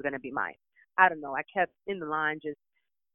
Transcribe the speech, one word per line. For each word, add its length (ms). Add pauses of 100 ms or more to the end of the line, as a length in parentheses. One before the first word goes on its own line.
gonna 160
be 120
mine." 240 (440)
I 100
don't 100
know. 160
I 80
kept 300 (140)
in 120
the 60
line, 340
just 200 (560)